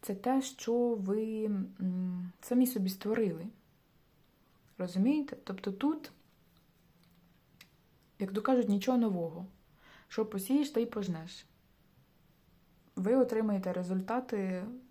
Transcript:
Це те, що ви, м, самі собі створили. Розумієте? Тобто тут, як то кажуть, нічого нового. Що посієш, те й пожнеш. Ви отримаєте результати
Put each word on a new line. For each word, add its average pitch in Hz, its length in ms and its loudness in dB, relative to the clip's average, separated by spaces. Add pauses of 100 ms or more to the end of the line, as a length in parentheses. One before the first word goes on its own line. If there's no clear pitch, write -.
Це 196 140 -6
те, 254 260 2
що 240 540 0
ви, 220 500 0
м, 185 840 -2 (100)
самі 247 260 4
собі 202 220 0
створили. 196 580 -2 (1300)
Розумієте? 202 680 0
Тобто 190 280 -6
тут, 302 400 -2 (2000)
як 190 120 -4
то 208 100 -2
кажуть, 247 280 4
нічого 202 280 4
нового. 175 480 0 (600)
Що 220 180 -2
посієш, 262 440 0
те - 120 0
й 233 40 2
пожнеш. 180 600 -6 (1500)
Ви 196 200 2
отримаєте 220 580 2
результати 190 920 -2 (260)